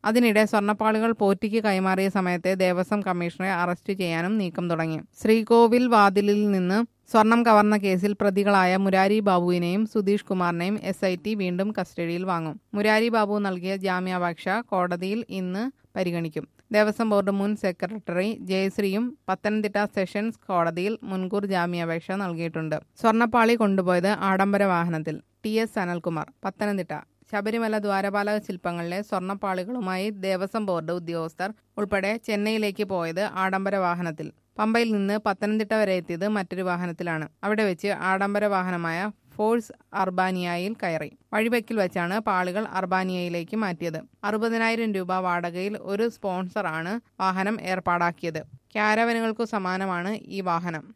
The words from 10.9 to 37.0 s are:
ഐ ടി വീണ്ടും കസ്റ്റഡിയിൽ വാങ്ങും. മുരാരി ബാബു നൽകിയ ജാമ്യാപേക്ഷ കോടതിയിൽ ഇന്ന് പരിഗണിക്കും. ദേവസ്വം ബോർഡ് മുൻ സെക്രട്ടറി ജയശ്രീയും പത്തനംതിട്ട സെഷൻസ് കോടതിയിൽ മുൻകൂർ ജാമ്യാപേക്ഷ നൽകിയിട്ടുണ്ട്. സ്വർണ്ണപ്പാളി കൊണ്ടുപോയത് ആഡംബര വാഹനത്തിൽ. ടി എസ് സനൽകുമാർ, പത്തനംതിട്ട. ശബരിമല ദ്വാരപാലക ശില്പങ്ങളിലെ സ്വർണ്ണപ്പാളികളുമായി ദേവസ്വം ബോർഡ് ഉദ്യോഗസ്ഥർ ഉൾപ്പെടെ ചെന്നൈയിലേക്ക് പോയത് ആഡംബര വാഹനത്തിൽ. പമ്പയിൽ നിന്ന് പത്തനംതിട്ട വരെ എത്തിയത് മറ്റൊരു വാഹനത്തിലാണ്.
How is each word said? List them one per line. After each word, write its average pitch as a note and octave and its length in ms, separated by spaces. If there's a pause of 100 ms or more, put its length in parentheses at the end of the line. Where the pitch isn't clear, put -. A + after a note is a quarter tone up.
ഐ F#3 120
ടി G#3 180
വീണ്ടും F#3+ 380
കസ്റ്റഡിയിൽ F3 520
വാങ്ങും. E3 300 (180)
മുരാരി G#3+ 360
ബാബു G#3+ 300
നൽകിയ F#3+ 380
ജാമ്യാപേക്ഷ F#3 720 (200)
കോടതിയിൽ F#3 640
ഇന്ന് F#3 360 (280)
പരിഗണിക്കും. E3+ 540 (260)
ദേവസ്വം G#3+ 380
ബോർഡ് G3+ 220
മുൻ G3+ 240
സെക്രട്ടറി F#3+ 720 (160)
ജയശ്രീയും F#3+ 580 (200)
പത്തനംതിട്ട G#3 540 (100)
സെഷൻസ് G#3 540
കോടതിയിൽ F3 600
മുൻകൂർ F#3+ 440
ജാമ്യാപേക്ഷ F3 720
നൽകിയിട്ടുണ്ട്. D#3+ 600 (200)
സ്വർണ്ണപ്പാളി A3+ 580
കൊണ്ടുപോയത് F#3+ 540 (140)
ആഡംബര G3 420
വാഹനത്തിൽ. E3 520 (220)
ടി G#3+ 140
എസ് A3 200
സനൽകുമാർ, F3 520 (140)
പത്തനംതിട്ട. G3 540 (300)
ശബരിമല A3 540
ദ്വാരപാലക G3+ 600
ശില്പങ്ങളിലെ F3 640
സ്വർണ്ണപ്പാളികളുമായി F#3+ 1040 (120)
ദേവസ്വം F#3+ 460
ബോർഡ് F3 280
ഉദ്യോഗസ്ഥർ E3+ 560 (260)
ഉൾപ്പെടെ G3+ 380 (100)
ചെന്നൈയിലേക്ക് G#3 640
പോയത് F3 380 (140)
ആഡംബര F#3+ 400
വാഹനത്തിൽ. F3 500 (280)
പമ്പയിൽ A3+ 360
നിന്ന് G3+ 280
പത്തനംതിട്ട G#3+ 560
വരെ G3+ 200
എത്തിയത് F3 340
മറ്റൊരു F#3+ 360
വാഹനത്തിലാണ്. F3 640 (160)